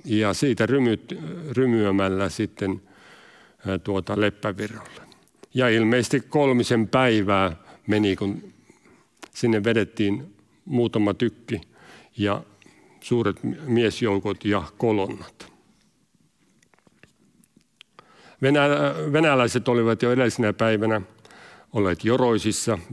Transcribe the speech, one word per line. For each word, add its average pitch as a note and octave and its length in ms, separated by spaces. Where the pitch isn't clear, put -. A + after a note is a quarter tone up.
Ja G#2+ 300
siitä A#2 320
rymyt-, A#2+ 520
rymyämällä G2 760
sitten, F#2+ 540
ää, F#2+ 120
tuota G2 420
Leppävirralle. G#2+ 800
Ja B2+ 140
ilmeisesti A2+ 520
kolmisen B2 680
päivää G2+ 680
meni, G#2 300
kun - 360
sinne A2 300
vedettiin A2 680
muutama A2+ 500
tykki A2 460
ja G2+ 260
suuret A2+ 420
m-, - 120
miesjoukot G#2+ 800
ja G2+ 180
kolonnat. - 720
Venä-, C#3+ 520
venäläiset C3+ 560
olivat A#2 340
jo A#2+ 100
edellisenä A#2+ 400
päivänä A2 500
olleet F#2+ 320
Joroisissa A2 720